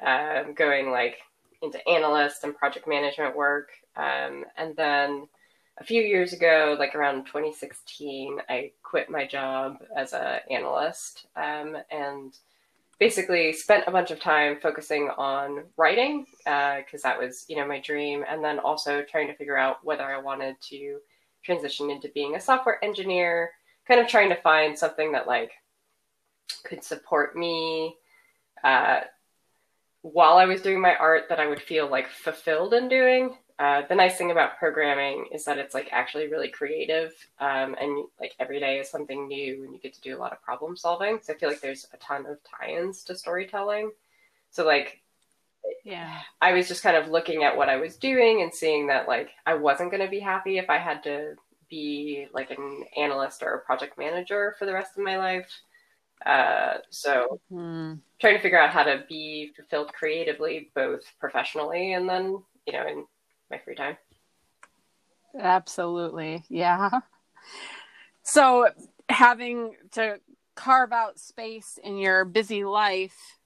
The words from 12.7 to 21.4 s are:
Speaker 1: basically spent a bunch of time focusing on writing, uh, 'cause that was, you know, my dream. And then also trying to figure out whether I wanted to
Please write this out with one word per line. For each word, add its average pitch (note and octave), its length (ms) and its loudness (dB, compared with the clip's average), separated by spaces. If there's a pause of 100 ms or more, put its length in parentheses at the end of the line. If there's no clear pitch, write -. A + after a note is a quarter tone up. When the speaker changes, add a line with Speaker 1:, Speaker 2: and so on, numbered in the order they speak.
Speaker 1:
basically F#3 540 2
spent G#3 340 4
a F3+ 60 -2
bunch F3+ 180 2
of D#3 100 -8
time D3 400 2
focusing D3+ 500 -2
on C#3 520 -4 (140)
writing, A#3+ 500 2 (200)
uh, C#3+ 360 0
'cause D3 200 -14
that B2+ 160 0
was, B2+ 300 -8
you D#3+ 80 -10
know, C#3+ 80 -2
my C#3+ 140 -6
dream. D3 500 -4
And D#3 160 -4
then D3 140 -2
also D3 440 -2
trying D3 260 -4
to D3 60 -12
figure C#3+ 220 -6
out C3+ 280 -2
whether C#3+ 200 -4
I C3+ 140 -6
wanted C3+ 440 -8
to C#3+ 380 -14 (440)